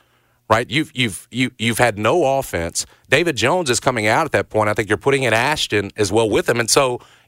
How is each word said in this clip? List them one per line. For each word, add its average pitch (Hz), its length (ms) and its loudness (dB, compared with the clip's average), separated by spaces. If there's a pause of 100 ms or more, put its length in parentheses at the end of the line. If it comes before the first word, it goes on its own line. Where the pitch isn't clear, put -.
(500)
right, 113 180 0
you've, 143 260 -4
you've, 117 360 -4
you, 123 280 -4
you've 113 200 -2
had 120 200 2
no 135 400 2
offense. - 480 -6 (220)
David 156 280 2
Jones 143 340 0
is 113 80 0
coming 120 300 0
out 139 160 2
at 139 80 -8
that 98 160 0
point. 107 200 0
I 104 60 2
think 107 140 -4
you're 107 100 0
putting 139 260 0
in 110 100 2
Ashton 113 600 0
as 104 140 0
well 113 180 2
with 147 200 0
him. 120 100 2
And 113 120 -2
so 127 300 2 (280)